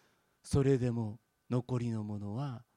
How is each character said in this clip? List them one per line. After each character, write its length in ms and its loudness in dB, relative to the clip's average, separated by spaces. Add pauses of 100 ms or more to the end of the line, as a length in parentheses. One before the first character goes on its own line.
(440)
そ 180 2
れ 160 6
で 140 2
も 280 -4 (300)
残 300 0
り 100 -2
の 140 -2
も 160 -6
の 160 -6
は 280 -6 (140)